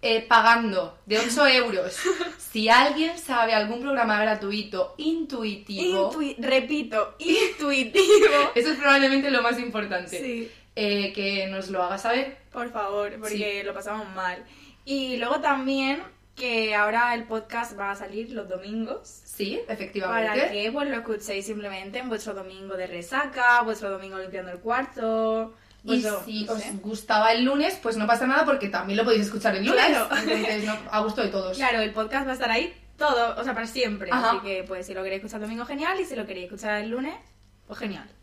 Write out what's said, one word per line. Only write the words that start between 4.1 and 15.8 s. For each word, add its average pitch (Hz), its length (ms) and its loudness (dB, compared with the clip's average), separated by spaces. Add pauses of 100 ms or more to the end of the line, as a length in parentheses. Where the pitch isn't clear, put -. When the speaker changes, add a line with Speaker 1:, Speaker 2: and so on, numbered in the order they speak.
Speaker 1:
gratuito, 208 800 -2
intuitivo 294 1120 -2
Speaker 2:
Intui-, 285 280 -4
repito, 254 800 0
intuitivo. 302 1300 6
Speaker 1:
<laughs> - 40 -2
Eso 247 160 2
es 277 80 -2
probablemente 277 520 4
lo 254 100 2
más 240 180 0
importante. 202 600 -6
Speaker 2:
Sí. 233 320 -6 (240)
Speaker 1:
Eh, 202 380 -2
que 196 340 -2
nos 190 220 -8
lo 190 140 0
haga 180 160 -2
saber. 269 380 0 (140)
Speaker 2:
Por 240 200 -6
favor, 208 480 -2
porque 208 400 -4
Speaker 1:
Sí. 196 40 -8
Speaker 2:
lo 196 120 -6
pasamos 208 400 -8
mal. 185 280 -4 (420)
Y 269 320 -2
luego 247 220 0
también 269 600 0 (340)